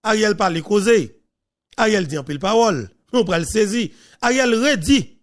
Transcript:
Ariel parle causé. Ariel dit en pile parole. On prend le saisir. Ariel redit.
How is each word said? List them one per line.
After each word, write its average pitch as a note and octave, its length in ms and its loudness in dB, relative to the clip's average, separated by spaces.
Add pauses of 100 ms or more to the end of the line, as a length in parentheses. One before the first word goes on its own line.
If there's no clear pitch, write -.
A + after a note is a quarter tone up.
Ariel G#3+ 320 0
parle E3+ 260 -2
causé. G3+ 540 0 (600)
Ariel G#3+ 300 0
dit D3 120 -8
en C#3 60 -8
pile C#3+ 140 -8
parole. F#3+ 520 0 (220)
On A#3+ 120 2
prend E3+ 140 -2
le E3+ 60 -4
saisir. G#3 460 -2 (300)
Ariel B3 340 0
redit. A#3+ 680 0